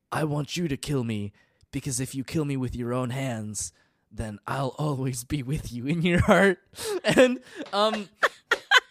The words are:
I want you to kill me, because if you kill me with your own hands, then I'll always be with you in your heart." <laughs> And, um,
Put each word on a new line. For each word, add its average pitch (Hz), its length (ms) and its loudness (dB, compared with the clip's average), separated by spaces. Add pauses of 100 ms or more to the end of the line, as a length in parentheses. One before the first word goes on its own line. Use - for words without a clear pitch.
(120)
I 147 140 -2
want 147 320 -4
you 175 100 -2
to 139 80 -4
kill 135 300 -2
me, 104 260 -4 (400)
because 135 300 -4
if 131 120 -6
you 135 120 -6
kill 160 180 -2
me 143 140 -2
with 123 180 -4
your 120 180 -4
own 127 180 -2
hands, 113 600 -6 (400)
then 107 340 -8
I'll 135 320 -2
always 131 460 -2
be 143 200 -4
with 139 280 -6
you 120 160 -6
in 165 140 0
your 175 180 4
heart." 190 400 6 (240)
<laughs> 415 220 -2
And, 254 340 6 (320)
um, 208 380 0 (800)